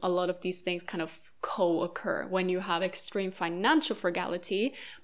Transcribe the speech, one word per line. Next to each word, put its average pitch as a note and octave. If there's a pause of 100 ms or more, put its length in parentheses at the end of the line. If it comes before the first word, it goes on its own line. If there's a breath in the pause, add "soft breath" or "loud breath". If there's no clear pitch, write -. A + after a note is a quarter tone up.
a F#3
lot F3+
of F3+
these F3+
things F3
kind F3
of - (120)
co-occur, -
when F#3
you F3+
have F#3
extreme F#3+
financial F#3+
frugality, F#3 (300 loud breath)